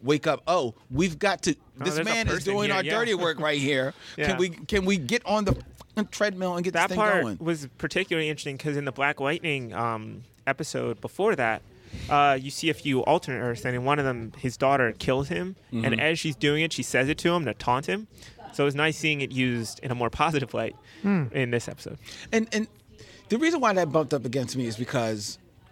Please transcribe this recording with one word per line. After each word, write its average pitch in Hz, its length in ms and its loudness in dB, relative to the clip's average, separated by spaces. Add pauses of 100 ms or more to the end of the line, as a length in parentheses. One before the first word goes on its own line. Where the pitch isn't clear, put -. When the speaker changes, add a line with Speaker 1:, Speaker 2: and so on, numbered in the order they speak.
Speaker 1:
wake 143 260 2
up. 143 200 0
"Oh, 156 280 2 (140)
we've 156 300 0
got 196 240 0
to, 190 80 2
Speaker 2:
Oh, - 320 -6
Speaker 1:
this 170 120 0
Speaker 2:
there's 160 120 0
a - 20 -2
Speaker 1:
man 226 180 2
is - 80 2
Speaker 2:
person 190 180 -2
Speaker 1:
doing 208 160 0
Speaker 2:
here, 196 80 2
Speaker 1:
our 190 60 0
Speaker 2:
yeah. 147 140 -2
Speaker 1:
dirty 233 180 2
work 170 260 0
right 151 180 2
here. 135 340 0 (120)
Speaker 2:
<laughs> - 120 -16
Yeah. 147 100 0
Speaker 1:
Can 131 100 2
we, 185 120 4
can 185 360 -2
we 196 120 4
get 180 280 -2
on 214 200 2
the 185 80 2 (420)
fucking 214 160 -2
treadmill 185 440 -2
and 175 80 -2
get 180 100 -2
Speaker 2:
That 170 160 4
Speaker 1:
this 185 60 -2
thing 185 100 2
Speaker 2:
part 196 180 4
Speaker 1:
going?" 107 180 -4
Speaker 2:
was 160 260 -2 (100)
particularly 165 520 -2
interesting 143 280 -6
'cause 147 200 -2
in 143 80 -4
the 135 60 -4
Black 143 280 0
Lightning, 139 540 -2
um, 110 480 -4 (260)
episode 127 540 -4
before 190 340 0
that, 113 260 0 (480)
uh, 143 300 6
you 135 120 -8
see - 180 -2
a 151 40 2
few 135 300 0
alternate 139 380 2
Earths, 120 240 -4
and 123 100 -2
in 123 80 -4
one 143 160 2
of 139 60 0
them, 117 320 -4
his 127 200 -4
daughter 135 400 4
kills 135 300 0
him, 180 280 -4 (160)
and 117 120 -2
Speaker 1:
Mm-hmm. 135 160 2
Speaker 2:
as 156 200 2
she's 156 160 -2
doing 151 280 2
it, 160 80 -2
she 151 120 -4
says 131 260 2
it 156 100 0
to 170 140 2
him 170 120 0
to 107 80 -2
taunt 127 340 0
him. 208 200 -4 (460)
So 147 100 0
it - 20 4
was 143 100 2
nice 156 220 2
seeing 151 240 0
it 123 100 -4
used 123 500 0
in 127 100 -4
a 123 40 -2
more 123 140 0
<laughs> - 140 0
positive 147 300 0
light 113 220 -4 (260)
Speaker 3:
Hmm. 196 300 2
Speaker 2:
in 127 200 0
this 120 160 0
episode. - 300 -12 (340)
Speaker 1:
And, 226 220 2
and 214 140 -2 (640)
the 214 100 2
reason 320 200 4
why 226 140 4
that 175 180 2
bumped 156 220 2
up 131 120 -2
against 123 320 -2
me 123 100 0
is 110 100 -4
because 113 600 -2 (340)